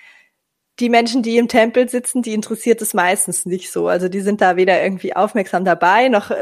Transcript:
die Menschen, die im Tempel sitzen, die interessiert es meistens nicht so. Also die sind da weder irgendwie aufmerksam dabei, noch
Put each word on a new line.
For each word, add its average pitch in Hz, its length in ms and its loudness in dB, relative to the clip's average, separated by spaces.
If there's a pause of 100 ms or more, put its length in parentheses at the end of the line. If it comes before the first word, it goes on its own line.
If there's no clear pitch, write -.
(800)
die 240 100 0
Menschen, 233 320 2
die 226 160 0
im 233 100 2
Tempel 233 400 2
sitzen, 247 360 -4
die 226 100 -6
interessiert 220 480 -2
es 220 140 -6
meistens 185 500 0
nicht 185 260 -6
so. 170 160 -2
Also 180 220 0
die 190 120 -6
sind 208 200 -2
da 185 140 4
weder 180 260 2
irgendwie 185 340 -4
aufmerksam 190 500 -2
dabei, 190 440 2
noch 214 220 0 (100)